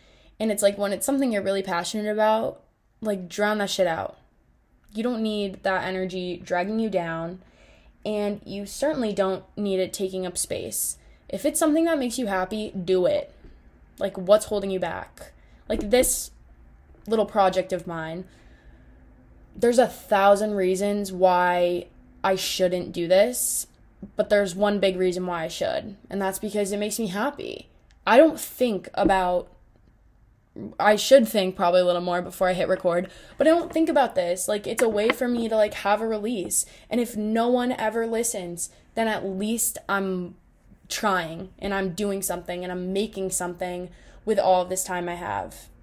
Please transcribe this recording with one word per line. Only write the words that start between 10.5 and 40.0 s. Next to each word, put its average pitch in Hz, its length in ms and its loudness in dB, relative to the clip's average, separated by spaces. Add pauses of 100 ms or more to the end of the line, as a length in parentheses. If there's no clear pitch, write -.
If 196 160 -4
it's 294 140 0
something 320 260 4
that 330 140 2
makes 247 180 -4
you 254 100 -2
happy, 196 440 -4
do 185 340 2
it. - 280 0 (680)
Like, 196 180 -4
what's 202 280 4
holding 196 260 -4
you 185 80 -4
back? - 540 -10 (360)
Like, 214 200 -4
this 247 420 2 (760)
little 214 180 2
project 185 480 2
of 175 140 -4
mine, 165 380 -8 (1300)
there's 240 240 4
a 233 80 8
thousand 202 680 4
reasons 196 580 0
why 180 760 4 (360)
I 190 120 2
shouldn't 180 560 -2
do 170 160 -4
this, 208 600 2 (480)
but 208 140 0
there's 202 260 2
one 202 240 2
big 185 180 2
reason 180 280 0
why 170 180 -4
I 165 40 -4
should, - 500 -4 (120)
and 196 120 -4
that's 190 180 -2
because 208 320 -2
it 208 60 -4
makes 208 220 -4
me 226 80 -2
happy. 214 600 -6 (360)
I 214 120 6
don't 311 220 8
think 220 540 -4
about, 185 580 2 (1300)
I 208 160 6
should 226 320 6
think 190 280 0
probably 180 260 4
a 180 40 4
little 175 160 2
more 180 200 0
before 180 280 -2
I 185 40 2
hit 180 160 0
record, 185 400 0 (280)
but 277 100 4
I 320 40 8
don't 330 220 2
think 320 160 2
about 269 260 2
this. 175 320 0
Like, 208 200 -2
it's 226 160 0
a 226 60 4
way 208 200 2
for 247 180 0
me 233 220 -2
to, 220 60 0
like, 214 200 4
have 208 260 0
a 226 60 -2
release, 214 580 -4 (240)
and 240 120 0
if 233 160 -6
no 220 300 0
one 247 260 2
ever 226 340 -2
listens, 202 600 -4 (260)
then 226 120 0
at 208 180 -2
least 214 520 -2 (120)
I'm 190 460 -2 (520)